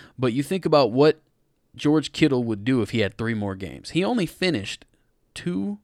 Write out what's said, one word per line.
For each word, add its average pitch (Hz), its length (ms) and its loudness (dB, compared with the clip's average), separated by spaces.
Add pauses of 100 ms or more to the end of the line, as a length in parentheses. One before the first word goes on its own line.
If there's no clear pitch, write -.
(180)
But 123 140 0
you 135 120 0
think 190 220 -4
about 143 280 4
what 147 260 4 (560)
George 151 380 0
Kittle 135 320 2
would 107 180 -4
do 123 180 2
if 104 100 -2
he 120 80 0
had 98 180 -2
three 113 160 -2
more 101 220 -4
games. 87 340 -14
He 165 160 0
only 220 200 0
finished 151 600 -4 (480)
two 196 500 -6